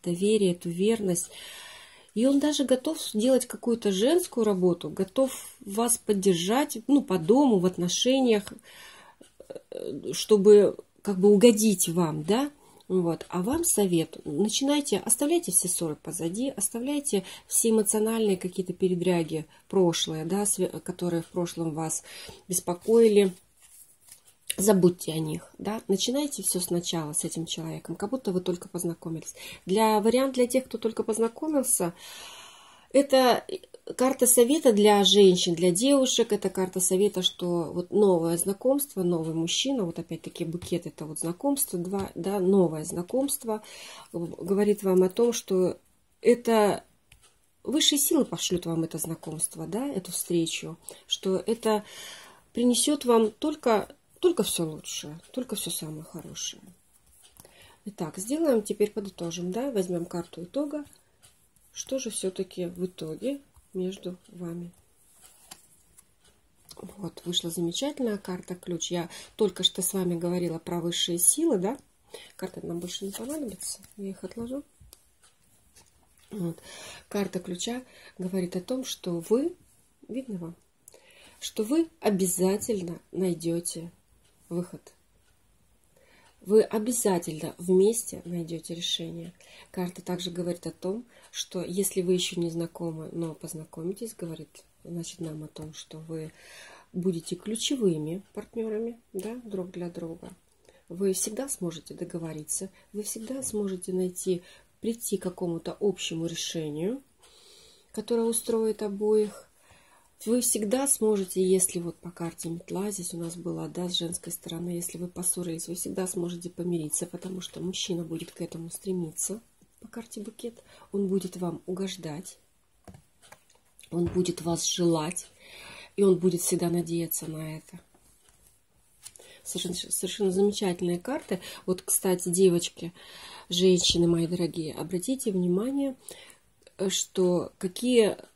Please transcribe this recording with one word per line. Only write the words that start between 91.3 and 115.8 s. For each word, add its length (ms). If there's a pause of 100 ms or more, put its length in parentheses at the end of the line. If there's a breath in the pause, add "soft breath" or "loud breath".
если 400
вы 120
еще 260
не 100
знакомы, 600
но 220
познакомитесь, 800
говорит, 480 (220)
значит, 340
нам 240
о 60
том, 240
что 260
вы 320 (640 loud breath)
будете 420
ключевыми 840 (120)
партнерами, 640 (140)
да, 320
друг 280
для 180
друга. 400 (580 soft breath)
Вы 240
всегда 380
сможете 440
договориться, 760 (240 soft breath)
вы 100
всегда 400
сможете 480
найти, 500 (380 loud breath)
прийти 380
к 60
какому-то 580
общему 460
решению, 760 (880 soft breath)
которое 320
устроит 600
обоих. 640 (760 soft breath)
Вы 160
всегда 460
сможете, 560
если 360
вот 180
по 120
карте 400
метла, 400
здесь 240
у 60
нас 160
была, 320
да, 200
с 60
женской 380
стороны, 380
если 280
вы 100
поссорились, 600
вы 80
всегда 320